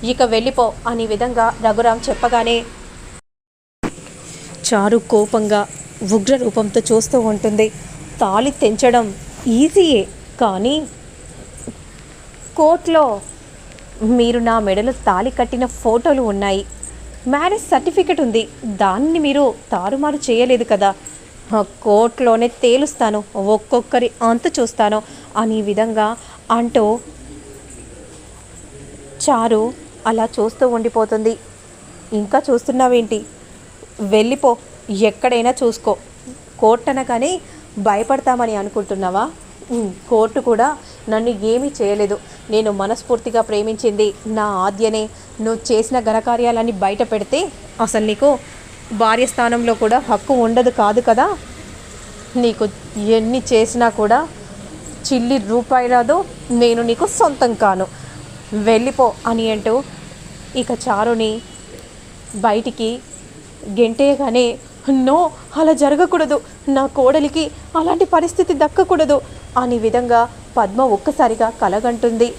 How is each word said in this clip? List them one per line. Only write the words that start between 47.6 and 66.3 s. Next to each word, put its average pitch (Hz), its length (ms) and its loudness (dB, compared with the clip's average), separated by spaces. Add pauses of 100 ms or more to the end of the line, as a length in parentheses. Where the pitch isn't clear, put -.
అసలు 220 240 0
నీకు 240 320 2 (560)
భార్య 226 320 2
స్థానంలో 240 480 0
కూడా 226 260 2
హక్కు 226 340 -2
ఉండదు 240 360 4
కాదు 220 320 2
కదా. 269 360 2 (1000)
నీకు 233 320 0 (320)
ఎన్ని 226 440 0 (100)
చేసినా 226 360 2
కూడా 226 380 0 (840)
చిల్లి 247 240 2
రూపాయి 240 500 0
రాదు, 247 380 2 (260)
నేను 240 300 4
నీకు 233 240 0
సొంతం 294 480 0
కాను. 190 340 0 (680)
వెళ్ళిపో" 226 600 2 (140)
అని 226 240 0
అంటూ 220 320 0 (720)
ఇక 254 160 -2
చారుని 226 680 -2 (960)
బయటికి 226 640 -2 (680)
గెంటేయగానే, 240 880 2 (340)
"No, 277 380 4 (280)
అలా 320 140 4
జరగకూడదు. 294 720 2 (280)